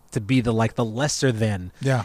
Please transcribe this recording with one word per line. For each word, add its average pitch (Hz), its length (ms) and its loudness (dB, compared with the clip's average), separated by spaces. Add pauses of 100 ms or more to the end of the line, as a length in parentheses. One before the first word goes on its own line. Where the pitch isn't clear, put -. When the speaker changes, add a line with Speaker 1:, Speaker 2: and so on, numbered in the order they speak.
(120)
Speaker 1:
to 127 100 -2
be 123 200 2
the, 117 100 0
like, 110 240 2
the 127 100 0
lesser 131 460 0
than, 104 400 -2 (100)
Speaker 2:
Yeah. 127 240 0